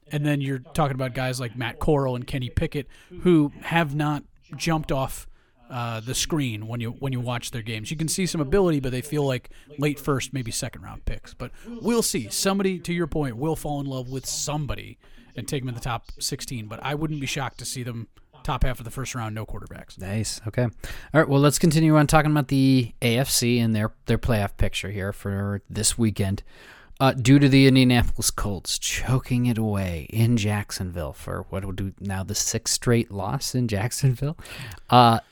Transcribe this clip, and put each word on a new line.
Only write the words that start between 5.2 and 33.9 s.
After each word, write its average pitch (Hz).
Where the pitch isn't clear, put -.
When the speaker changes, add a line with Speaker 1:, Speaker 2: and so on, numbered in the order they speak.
Speaker 1:
uh, 117
the 120
screen 117
when 117
you, 113
when 135
you 123
watch 120
their 120
games. 110
You 160
can 156
see 190
some 170
ability, 165
but 131
they 127
feel 147
like 127
late 143
first, 135
maybe 127
second -
round -
picks. -
But -
we'll 233
see. 127
Somebody, 190
to 175
your 175
point, 139
will 156
fall 147
in 139
love 131
with 131
somebody 117
and 123
take 143
them 131
in 120
the 113
top 120
sixteen. 127
But 104
I 143
wouldn't 151
be 135
shocked -
to 120
see 127
them 117
top 139
half -
of 117
the 110
first 131
round, 110
no 110
quarterbacks. -
Speaker 2:
Nice. 104
Okay. 123
All 117
right. 151
Well, 139
let's 143
continue 160
on 151
talking 151
about 147
the 135
A 117
F 135
C 120
and 113
their, 107
their 113
playoff 107
picture -
here 98
for 101
this 104
weekend. 101
Uh, 135
due 135
to 139
the 135
Indianapolis 127
Colts -
choking 123
it 120
away 98
in 117
Jacksonville 98
for 92
what 95
will 98
do 95
now 95
the 98
sixth -
straight 117
loss 101
in 123
Jacksonville, 120